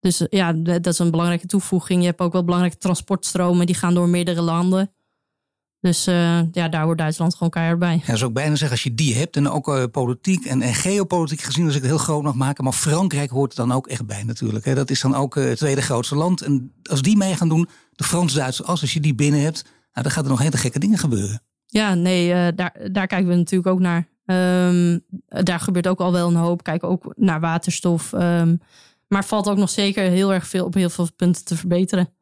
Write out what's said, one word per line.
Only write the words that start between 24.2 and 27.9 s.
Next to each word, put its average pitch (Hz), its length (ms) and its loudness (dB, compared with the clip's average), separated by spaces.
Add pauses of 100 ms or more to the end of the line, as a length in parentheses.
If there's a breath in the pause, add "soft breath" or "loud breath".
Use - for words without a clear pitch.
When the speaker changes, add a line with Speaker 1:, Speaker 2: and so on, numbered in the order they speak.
Speaker 1:
Ehm, 180 720 2 (440)
daar 175 160 0
gebeurt 180 280 -2
ook 185 120 0
al 180 120 0
wel 175 160 2
een 175 80 2
hoop. 170 280 0
Kijken 170 240 -4
ook 175 280 -4
naar 165 240 2
waterstof. 165 720 -2